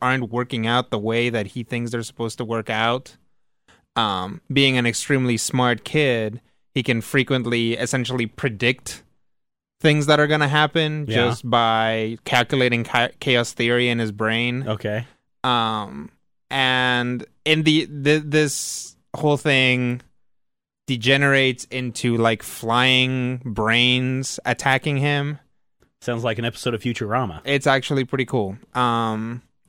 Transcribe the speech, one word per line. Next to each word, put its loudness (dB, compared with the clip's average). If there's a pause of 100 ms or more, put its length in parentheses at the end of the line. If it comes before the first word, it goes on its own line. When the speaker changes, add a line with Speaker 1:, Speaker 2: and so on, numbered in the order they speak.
Speaker 1:
aren't -2
working -4
out 0
the -2
way 0
that -2
he -8
thinks -6
they're -4
supposed -8
to -6
work -4
out. -2 (800)
Um, -4 (120)
being 4
an 2
extremely 0
smart 0
kid, 0 (360)
he -2
can -2
frequently 0
essentially -2
predict -4 (800)
things 4
that 6
are 4
gonna 2
happen 0
Speaker 2:
Yeah. -2
Speaker 1:
just 0
by 2
calculating 2
cha-, 0 (100)
chaos 0
theory 2
in 0
his -2
brain. -2
Speaker 2:
Okay. -4 (380)
Speaker 1:
Um, -2 (400)
and 0 (200)
in 2
the, 4
the, 2
this -2 (200)
whole 2
thing 2 (840)
degenerates 2
into, -2
like, 2
flying 2
brains 0
attacking 0
him. -2 (600)
Speaker 2:
Sounds -4
like -2
an -4
episode -4
of -4
Futurama. -2
Speaker 1:
It's 0
actually 2
pretty -2
cool. -4 (180)
Um, -2 (280)